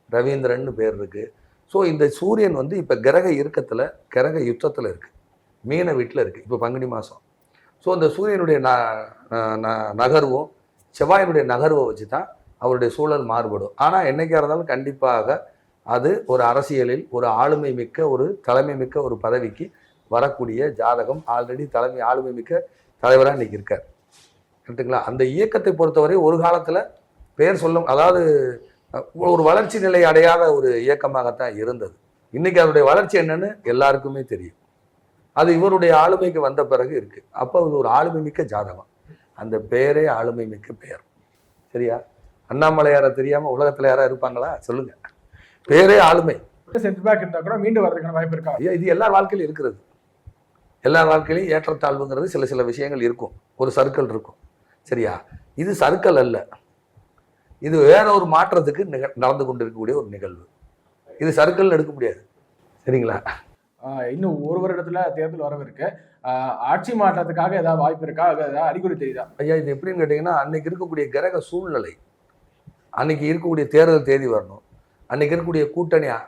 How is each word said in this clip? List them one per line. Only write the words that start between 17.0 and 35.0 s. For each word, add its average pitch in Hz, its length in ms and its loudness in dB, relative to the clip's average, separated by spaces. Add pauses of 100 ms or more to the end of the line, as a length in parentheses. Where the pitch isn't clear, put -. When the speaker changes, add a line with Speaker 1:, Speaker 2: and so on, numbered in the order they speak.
Speaker 1:
ஒரு 123 160 -2
ஆளுமை 135 460 0
மிக்க, 123 360 -4
ஒரு 143 340 -2
தலைமை 139 340 0
மிக்க 131 260 -6
ஒரு 123 140 -4
பதவிக்கு 117 540 -6 (380)
வரக்கூடிய 120 600 -2
ஜாதகம். 120 600 -2
Already 123 400 -6
தலைமை, 127 320 -4
ஆளுமை 127 320 -2
மிக்க 123 360 -6 (340)
தலைவரா 131 280 6
இன்னைக்கு 117 240 -6
இருக்கார். 101 300 -6 (840)
கரெக்டுங்களா? 123 360 -4
அந்த 127 220 -2
இயக்கத்தை 190 480 -2
பொறுத்தவரை 160 440 2
ஒரு 165 200 4
காலத்துல 170 500 0 (480)
பேர் 170 200 2
சொல்லும், 165 320 -2
அதாவது, 170 360 4 (680)
அஹ், - 120 -10 (100)
ஒரு 175 280 2
வளர்ச்சி 202 380 2
நிலை 185 240 4
அடையாத 165 500 6
ஒரு 131 260 0
இயக்கமாகத்தான் 127 760 -2
இருந்தது. 110 360 -8 (380)
இன்னைக்கு 175 300 0
அதனுடைய 151 280 6
வளர்ச்சி 190 300 4
என்னன்னு 175 440 -4
எல்லாருக்குமே 135 600 0
தெரியும். 87 300 -12 (800)